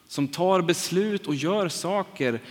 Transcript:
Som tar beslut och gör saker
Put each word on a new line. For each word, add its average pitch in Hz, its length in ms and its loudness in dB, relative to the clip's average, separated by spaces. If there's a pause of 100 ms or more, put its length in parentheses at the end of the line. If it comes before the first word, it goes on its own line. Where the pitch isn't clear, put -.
Som 143 200 -2
tar 180 340 4
beslut 185 640 0
och 151 80 -2
gör 175 340 0
saker 151 720 -2 (100)